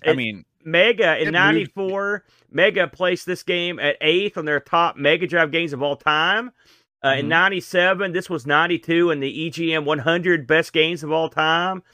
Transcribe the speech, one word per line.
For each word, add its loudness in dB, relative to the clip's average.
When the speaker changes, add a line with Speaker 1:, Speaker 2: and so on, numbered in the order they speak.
Speaker 1:
I 4
Speaker 2:
it, 2
Speaker 1:
mean, -6
Speaker 2:
Mega 2
in -2
Speaker 1:
it 0
moved. -2
Speaker 2:
ninety-four, 0
Mega 2
placed -4
this -6
game -4
at 0
eighth 0
on -6
their 0
top 0
Mega 0
Drive 0
games -2
of -8
all -2
time. 0
Uh, 4
in 0
Speaker 1:
Mm-hmm. -4
Speaker 2:
ninety-seven, 0
this -6
was -6
ninety-two 2
in -4
the -6
E -6
G -4
M -2
one -2
hundred 0
best 0
games 0
of -8
all 0
time. 0